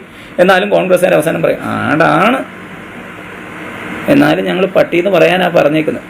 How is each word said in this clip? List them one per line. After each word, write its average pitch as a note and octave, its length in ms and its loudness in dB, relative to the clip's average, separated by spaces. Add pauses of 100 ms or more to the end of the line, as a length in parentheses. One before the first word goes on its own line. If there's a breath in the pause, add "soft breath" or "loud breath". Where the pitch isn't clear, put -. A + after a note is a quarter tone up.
(380 loud breath)
എന്നാലും F#3 300 4
കോൺഗ്രസ്സുകാർ F3+ 440 2
അവസാനം E3 280 0
പറയും - 200 0
ആടാണ്, D3+ 840 2 (1600)
എന്നാലും D3+ 380 2
ഞങ്ങൾ F#3 200 0
പട്ടിയെന്ന് F3 460 0
പറയാനാ F3 360 4
പറഞ്ഞേക്കുന്നത്. D#3 640 0